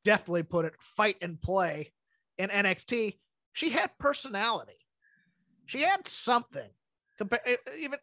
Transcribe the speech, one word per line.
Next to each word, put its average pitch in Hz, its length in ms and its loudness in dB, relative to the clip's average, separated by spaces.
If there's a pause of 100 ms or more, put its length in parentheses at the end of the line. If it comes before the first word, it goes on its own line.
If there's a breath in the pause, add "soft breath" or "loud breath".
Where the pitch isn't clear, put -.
deftly 175 400 2
put 165 220 0
it, 160 140 -8
Fight 208 420 0
and 175 200 -8
Play 170 520 -2 (440)
in 196 140 -4
N 202 160 2
X 185 160 0
T, 226 360 -2 (340)
she 320 160 -2
had 269 280 2
personality. 233 880 -2 (800)
She 262 160 -4
had 370 260 2
something. - 600 -2 (500)
Compa-, 233 280 -2
e-, 247 80 4 (240)
even, 285 240 -6